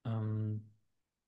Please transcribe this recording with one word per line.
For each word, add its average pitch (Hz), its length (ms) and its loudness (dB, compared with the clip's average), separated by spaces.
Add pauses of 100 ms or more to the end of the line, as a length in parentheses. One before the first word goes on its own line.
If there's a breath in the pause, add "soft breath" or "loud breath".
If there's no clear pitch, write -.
Ähm, 110 640 0 (580)